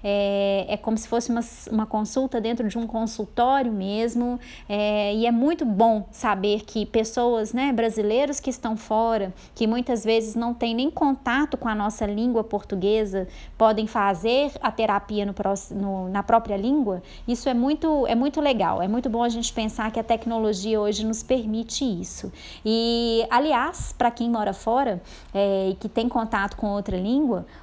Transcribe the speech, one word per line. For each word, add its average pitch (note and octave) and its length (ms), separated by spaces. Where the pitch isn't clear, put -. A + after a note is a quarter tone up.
é, G3+ 640
é G#3 100
como A3 200
se A3 100
fosse A#3 240
uma, A#3 100
uma A3 140
consulta A3+ 560
dentro A3+ 260
de G3+ 100
um A#3 100
consultório A#3 840
mesmo, A3+ 680
é, G#3 460
e A3 120
é A#3+ 60
muito D4 340
bom G#3+ 460
saber G#3 520
que G#3+ 220
pessoas, A3 680
né, C4+ 180
brasileiros A3+ 680
que - 100
estão A#3 260
fora, A3 580
que A3+ 140
muitas A#3+ 360
vezes A3 320
não A#3 180
têm A#3 200
nem C4 160
contato C#4 680
com - 100
a G#3+ 80
nossa G#3+ 300
língua A3 380
portuguesa, G3+ 840
podem A3 300
fazer A3 640
a A#3 100
terapia G#3 540
no G3+ 80
pró-, G3 200
no, G3 380
na G3+ 140
própria A3+ 340
língua. G#3+ 440
Isso A#3+ 220
é B3+ 40
muito, C#4+ 540
é A3+ 80
muito C#4+ 260
legal, G3 400
é F#3 60
muito A#3+ 220
bom A#3 140
a A#3+ 60
gente A#3 240
pensar A3 380
que A3+ 80
a A3 40
tecnologia A3 760
hoje G#3 260
nos A3 180
permite A3+ 600
isso. F#3 480
E, A3+ 640
aliás, C4+ 680
pra A#3+ 140
quem A#3 180
mora G#3+ 240
fora, A3+ 480
é, G3 360
e F#3 60
que G#3+ 140
tem A#3 180
contato A3 500
com G#3+ 100
outra G3+ 300
língua, A3 480